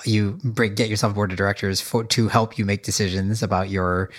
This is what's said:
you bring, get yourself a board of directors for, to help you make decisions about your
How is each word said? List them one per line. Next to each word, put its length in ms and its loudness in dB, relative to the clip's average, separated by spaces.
you 400 2
bring, 280 0
get 140 0
yourself 240 0
a 40 -4
board 160 0
of 60 -4
directors 440 0
for, 240 -2
to 240 2
help 280 2
you 60 0
make 200 0
decisions 600 0
about 260 0
your 500 0